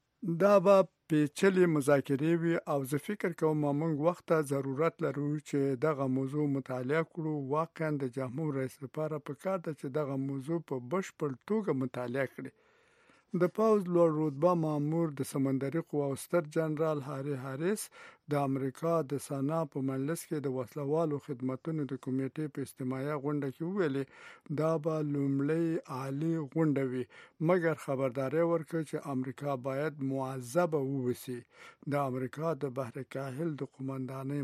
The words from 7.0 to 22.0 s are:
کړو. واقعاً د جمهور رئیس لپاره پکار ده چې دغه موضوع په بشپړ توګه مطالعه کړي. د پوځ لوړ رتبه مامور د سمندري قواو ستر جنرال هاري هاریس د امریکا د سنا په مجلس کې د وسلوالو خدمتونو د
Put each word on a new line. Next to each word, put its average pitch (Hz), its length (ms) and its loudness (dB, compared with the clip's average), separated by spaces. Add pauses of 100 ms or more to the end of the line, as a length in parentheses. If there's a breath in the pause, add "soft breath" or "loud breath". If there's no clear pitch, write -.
کړو. 156 300 -4 (160)
واقعاً 156 480 -2
د 131 180 -4
جمهور 135 380 -4
رئیس 131 280 -4
لپاره 151 460 -6
پکار 185 320 -4
ده 165 140 -6
چې 143 140 -10 (120)
دغه 139 180 -2
موضوع 139 420 -4
په 147 160 -6 (160)
بشپړ 175 380 -4 (120)
توګه 208 320 0
مطالعه 127 540 -2
کړي. - 240 -12 (840 soft breath)
د 180 160 4
پوځ 214 300 6 (100)
لوړ 170 240 8
رتبه 156 400 4
مامور 156 680 2
د 135 80 -4
سمندري 135 540 0
قواو 143 420 -2
ستر 170 260 0
جنرال 156 520 0
هاري 139 380 -6
هاریس 143 460 -4 (440 loud breath)
د 143 180 2
امریکا 135 440 -2 (100)
د 139 220 -4
سنا 147 420 -2
په 143 160 -6
مجلس 135 440 -4
کې 156 180 -4
د 135 140 -2
وسلوالو 147 640 -2
خدمتونو 135 680 -6
د 131 160 -8